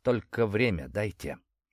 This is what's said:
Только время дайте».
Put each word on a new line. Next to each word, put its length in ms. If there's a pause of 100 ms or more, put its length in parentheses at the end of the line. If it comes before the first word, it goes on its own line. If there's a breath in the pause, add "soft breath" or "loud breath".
Только 420
время 440
дайте». 480 (360)